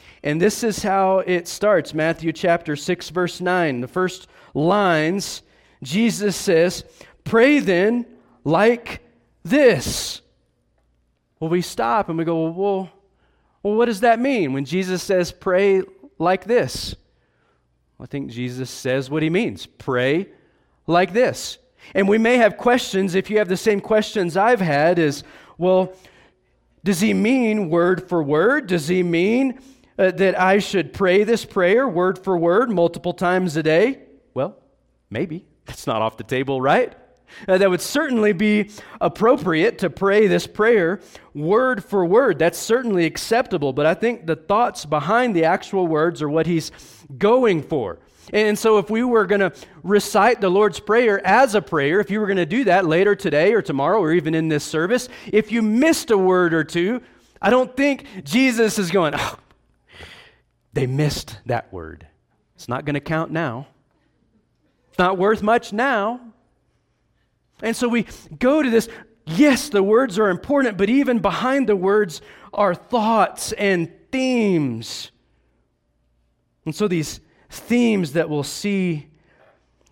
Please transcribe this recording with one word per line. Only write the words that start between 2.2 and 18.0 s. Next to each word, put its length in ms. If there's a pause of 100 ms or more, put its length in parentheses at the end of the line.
chapter 460
six, 320
verse 320
nine. 400
The 80
first 380 (260)
lines, 880 (420)
Jesus 540
says, 480 (400)
"Pray 340
then 460 (400)
like 560 (420)
this." 800 (1200)
Well, 80
we 120
stop 460
and 100
we 60
go, 200
"Well, 100
well, 380 (720)
well, 140
what 100
does 160
that 200
mean 320
when 100
Jesus 400
says, 300
'Pray 480 (360)
like 280
this'?" 500 (1040)
I 60